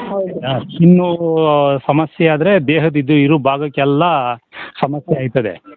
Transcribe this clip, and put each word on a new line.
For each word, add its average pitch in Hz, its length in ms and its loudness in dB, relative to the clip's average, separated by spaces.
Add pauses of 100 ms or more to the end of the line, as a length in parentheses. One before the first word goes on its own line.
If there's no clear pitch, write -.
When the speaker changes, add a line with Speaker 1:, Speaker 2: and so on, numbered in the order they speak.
Speaker 1:
ಹೌದು. 185 380 -6
Speaker 2:
ಆ, 131 120 -4
ಸ್ಕಿನ್ನು 175 580 2 (720)
ಸಮಸ್ಯೆ 156 400 0
ಆದ್ರೆ 165 320 2
ದೇಹದ 151 360 0
ಇದು 143 180 0
ಇರೋ 147 240 4
ಭಾಗಕ್ಕೆಲ್ಲ 139 960 0 (480)
ಸಮಸ್ಯೆ 147 380 -4
ಆಯ್ತದೆ. 117 420 -4 (160)